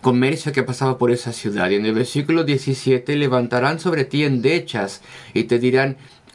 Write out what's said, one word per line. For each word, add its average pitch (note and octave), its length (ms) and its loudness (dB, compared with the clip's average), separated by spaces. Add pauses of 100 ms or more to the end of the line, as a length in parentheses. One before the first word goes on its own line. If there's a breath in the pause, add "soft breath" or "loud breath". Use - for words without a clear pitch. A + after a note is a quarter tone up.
comercio C3 500 0
que - 100 0
pasaba C3 380 -2
por A#2+ 100 2
esa A#2+ 240 -2
ciudad. G2+ 380 -2
Y G2+ 40 4
en G#2 120 0
el A2 60 0
versículo D3 500 0
diecisiete, C3+ 720 0
levantarán B2+ 640 0
sobre D#3+ 260 0
ti D3 180 0
endechas B2+ 800 0 (320 loud breath)
y A2+ 120 0
te A#2+ 120 2
dirán, C3 400 2 (380 loud breath)